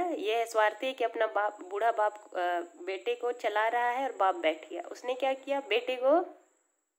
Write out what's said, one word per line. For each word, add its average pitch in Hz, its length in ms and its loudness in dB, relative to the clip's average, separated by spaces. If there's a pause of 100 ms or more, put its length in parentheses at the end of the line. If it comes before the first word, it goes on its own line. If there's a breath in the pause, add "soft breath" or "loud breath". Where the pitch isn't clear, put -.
ये 220 260 -2
है 233 100 2
स्वार्थी 220 480 2
कि 247 100 -4
अपना 226 240 2
बाप, 208 340 -2
बूढ़ा 202 300 0
बाप, - 440 -2
अ, 175 260 0
बेटे 190 540 -4
को 240 160 -2
चला 220 360 0
रहा 240 220 2
है 254 200 0
और 226 60 -8
बाप 190 200 4
बैठ 160 340 0
गया। 170 120 -8
उसने - 320 -6
क्या 262 200 0
किया, 277 260 -4
बेटे 247 360 -2
को, 294 400 4 (640)